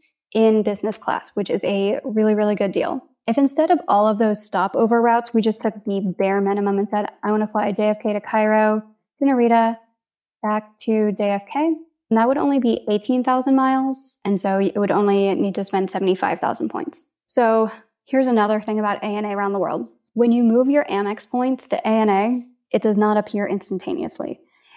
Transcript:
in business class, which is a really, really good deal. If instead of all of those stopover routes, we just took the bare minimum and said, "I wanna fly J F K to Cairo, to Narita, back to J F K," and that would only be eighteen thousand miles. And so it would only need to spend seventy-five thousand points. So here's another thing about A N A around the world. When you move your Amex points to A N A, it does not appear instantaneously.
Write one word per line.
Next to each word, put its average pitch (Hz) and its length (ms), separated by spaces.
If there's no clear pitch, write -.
in 220 300
business 202 340
class, - 380
which 202 140
is 196 140
a 196 400
really, 214 320
really 208 200
good 196 160
deal. - 300
If 226 120
instead 302 340
of 330 160
all 208 200
of 214 100
those 214 280
stopover 208 560
routes, 233 320
we 226 80
just 214 200
took 208 140
the 196 320
bare 196 240
minimum 202 360
and 202 120
said, 208 200
"I 208 80
wanna 214 160
fly 214 240
J 208 120
F 214 180
K 214 120
to 208 60
Cairo, 214 640
to 285 60
Narita, 233 520
back 214 400
to 214 320
J 202 160
F 202 200
K," 294 160
and 320 540
that 226 80
would 269 100
only 277 220
be 233 300
eighteen 240 340
thousand 254 320
miles. 262 720
And 196 120
so 196 220
it 196 160
would 202 160
only 196 440
need 196 200
to 202 80
spend 190 260
seventy-five 190 500
thousand - 300
points. - 400
So 226 440
here's 262 220
another 214 320
thing 214 200
about 208 240
A 208 40
N 208 160
A 208 120
around 202 180
the 196 60
world. 180 280
When 233 200
you 240 100
move 240 240
your 285 180
Amex 403 440
points 254 400
to - 80
A - 140
N 220 180
A, 226 360
it 208 100
does 214 160
not 208 180
appear 208 320
instantaneously. - 920